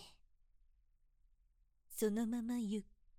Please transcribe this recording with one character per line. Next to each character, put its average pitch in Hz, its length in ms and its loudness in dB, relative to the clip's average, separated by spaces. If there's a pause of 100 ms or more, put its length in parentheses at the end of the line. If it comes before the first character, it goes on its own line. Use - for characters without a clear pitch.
(1900)
そ 214 160 4
の 226 160 2
ま 240 140 0
ま 240 160 0
ゆ 220 240 0
っ - 40 -12 (340)